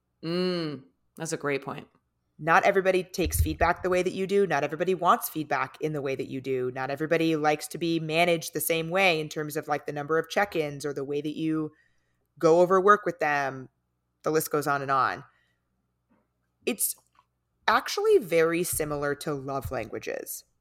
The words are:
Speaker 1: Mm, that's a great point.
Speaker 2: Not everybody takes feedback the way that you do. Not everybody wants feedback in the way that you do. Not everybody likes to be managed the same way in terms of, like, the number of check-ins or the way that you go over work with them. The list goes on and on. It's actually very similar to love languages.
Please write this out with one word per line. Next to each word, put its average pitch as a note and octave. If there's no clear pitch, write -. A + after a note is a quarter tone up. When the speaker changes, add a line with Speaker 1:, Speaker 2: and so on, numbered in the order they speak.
Speaker 1:
Mm, E3+
that's D#3+
a D3+
great C#3+
point. D3
Speaker 2:
Not E3
everybody F#3
takes -
feedback E3
the F3+
way F3+
that F3+
you F#3+
do. G3
Not D3+
everybody D#3+
wants F3+
feedback C#3
in D#3
the D3
way C3+
that C3+
you C3
do. B2+
Not C3
everybody D#3+
likes D3+
to -
be E3
managed E3
the D3
same E3
way F3+
in D#3
terms D3+
of, D3
like, D3
the D3
number D3
of D#3+
check-ins D3+
or C#3+
the C#3
way C#3+
that D3+
you D#3
go E3
over F#3
work G3+
with F3
them. C#3
The D#3
list D#3+
goes D3
on C#3+
and C3+
on. B2
It's -
actually G4+
very E3
similar D3
to D3+
love C3+
languages. -